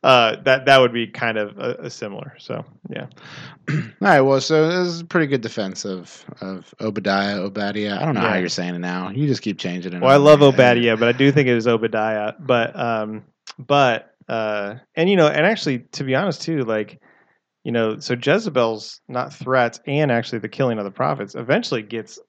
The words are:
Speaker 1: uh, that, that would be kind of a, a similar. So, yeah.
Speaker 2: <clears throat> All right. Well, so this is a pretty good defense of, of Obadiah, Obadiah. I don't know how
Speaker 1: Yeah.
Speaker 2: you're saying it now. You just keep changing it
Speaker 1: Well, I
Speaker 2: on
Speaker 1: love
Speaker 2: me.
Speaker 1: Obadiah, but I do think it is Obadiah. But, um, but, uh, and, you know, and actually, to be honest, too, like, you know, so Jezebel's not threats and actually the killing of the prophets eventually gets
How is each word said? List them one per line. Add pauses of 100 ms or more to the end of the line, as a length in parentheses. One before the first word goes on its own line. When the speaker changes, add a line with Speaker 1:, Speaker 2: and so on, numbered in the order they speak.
Speaker 1:
uh,
that,
that
would
be
kind
of
a, (100)
a
similar.
So, (260)
yeah. (300)
Speaker 2:
<clears throat>
All (240)
right.
Well,
so
this
is
a
pretty
good
defense
of, (180)
of
Obadiah,
Obadiah.
I
don't
know
how
Speaker 1:
Yeah.
Speaker 2:
you're
saying
it
now.
You
just
keep
changing
it
Speaker 1:
Well,
I
Speaker 2:
on
Speaker 1:
love
Speaker 2:
me.
Speaker 1:
Obadiah,
but
I
do
think
it
is
Obadiah.
But,
um, (340)
but, (160)
uh, (200)
and,
you
know,
and
actually, (140)
to
be
honest,
too,
like, (640)
you
know,
so
Jezebel's
not
threats
and
actually
the
killing
of
the
prophets
eventually
gets